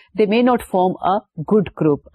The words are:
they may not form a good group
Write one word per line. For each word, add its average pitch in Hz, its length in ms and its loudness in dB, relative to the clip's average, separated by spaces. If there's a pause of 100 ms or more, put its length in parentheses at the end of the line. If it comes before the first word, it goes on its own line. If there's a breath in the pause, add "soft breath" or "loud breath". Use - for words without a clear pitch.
(200 soft breath)
they 202 100 2
may 233 200 2
not 240 120 0
form 185 320 0 (160)
a 190 420 -6
good 208 180 2 (120)
group 147 180 2 (140)